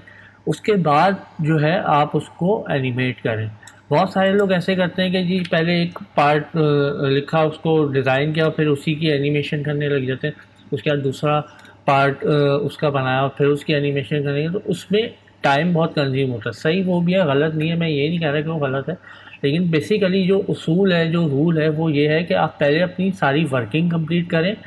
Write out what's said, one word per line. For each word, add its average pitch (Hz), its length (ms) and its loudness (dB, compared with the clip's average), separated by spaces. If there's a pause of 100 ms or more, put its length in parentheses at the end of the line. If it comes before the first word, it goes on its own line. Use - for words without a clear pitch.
(460)
उसके 160 260 -2
बाद 175 540 2 (140)
जो 156 180 2
है 151 240 0
आप 151 340 2
उसको 180 540 -2
animate 127 500 -2
करें। 110 300 -4 (400)
बहुत 180 220 2
सारे 190 200 2
लोग 196 200 2
ऐसे 185 240 0
करते 180 260 -2
हैं 185 100 0
कि 185 120 0
जी 185 160 0 (120)
पहले 170 300 2
एक 175 160 -6 (180)
part, 147 280 4
अ, 147 640 0
लिखा, 139 360 0
उसको 156 480 0
design 135 400 0
किया, 160 180 2
फिर 156 160 0
उसी 151 280 0
की 160 120 -4
एनिमेशन 147 560 0
करने 147 260 -4
लग 139 180 -2
जाते 131 200 -4
हैं, 151 80 -4 (380)
उसके 147 180 -4
बाद 147 80 2
दूसरा 147 420 -2 (460)
part, 139 380 2
अ, 143 380 2
उसका 147 280 -2
बनाया 131 320 0
और 139 160 -2
फिर 143 80 2
उसकी 143 260 0
animation 143 500 -2
करने 143 240 -2
लगे, 170 40 -4
तो 190 80 -4
उसमें 202 560 -2 (280)
time 151 320 2
बहुत 160 180 2
consume 135 380 0
होता 120 180 -6
है। 113 40 -6
सही 170 300 -2
वो 180 180 0
भी 175 120 0
है, 185 140 2
गलत 147 280 2
नहीं 156 160 -2
है, 170 60 -2
मैं 165 120 -2
ये 147 200 0
नहीं 170 120 -2
कह 156 100 0
रहा 147 100 0
कि 151 80 -4
वो 165 80 -4
गलत 139 320 -4
है, 165 100 -6 (460)
लेकिन 165 260 0
basically 185 580 0
जो 196 100 4
उसूल 180 540 0
है, 165 200 0
जो 170 160 0
rule 156 300 2
है, 156 100 2
वो 160 220 -2
ये 147 180 2
है 160 160 2
कि 185 100 -2
आप 170 260 0
पहले 147 200 2
अपनी 180 320 -2
सारी 151 320 2
working 135 460 -2
complete 170 400 -2
करें, 175 260 0 (100)